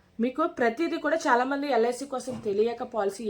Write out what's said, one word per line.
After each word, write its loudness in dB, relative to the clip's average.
మీకు 0
ప్రతిదీ 0
కూడా 2
చాలామంది 2
ఎల్ఐసి 0
కోసం -6
తెలియక, 0
పాలసీ -2